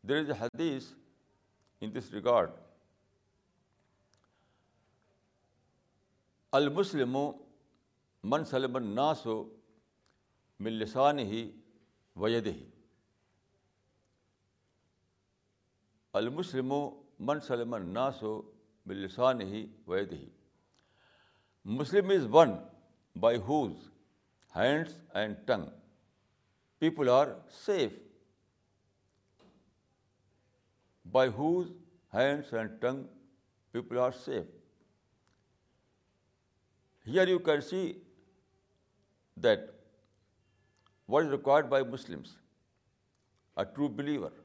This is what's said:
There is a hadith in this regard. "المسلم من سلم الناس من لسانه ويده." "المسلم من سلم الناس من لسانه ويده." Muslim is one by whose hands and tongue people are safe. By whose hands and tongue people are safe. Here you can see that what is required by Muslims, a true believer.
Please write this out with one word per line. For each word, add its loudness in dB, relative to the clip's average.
There 0
is -2
a -2
hadith -4
in -6
this -10
regard. 4
"المسلم 2
من 0
سلم -2
الناس 0
من -4
لسانه 0
ويده." 0
"المسلم -2
من -2
سلم -4
الناس -4
من -10
لسانه 0
ويده." -4
Muslim 0
is 4
one 8
by 4
whose -2
hands 0
and -2
tongue -2
people 2
are 6
safe. -2
By 4
whose 0
hands 0
and -4
tongue -4
people -6
are 2
safe. -6
Here 4
you 4
can 2
see -4
that 2
what 4
is -2
required 4
by 2
Muslims, -10
a -2
true -4
believer. -4